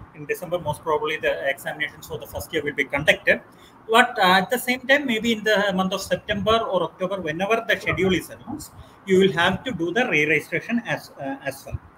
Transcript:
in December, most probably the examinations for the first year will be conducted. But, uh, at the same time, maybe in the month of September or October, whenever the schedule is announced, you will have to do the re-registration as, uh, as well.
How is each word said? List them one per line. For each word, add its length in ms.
in 100
December, 340
most 220
probably 360
the 320
examinations 580
for 100
the 80
first 260
year 120
will 100
be 120
conducted. 560
But, 280
uh, 240
at 80
the 80
same 300
time, 180
maybe 280
in 100
the 320
month 180
of 80
September 560
or 260
October, 380
whenever 460
the 120
schedule 340
is 160
announced, 420
you 140
will 140
have 320
to 60
do 220
the 160
re-registration 760
as, 260
uh, 220
as 220
well. 140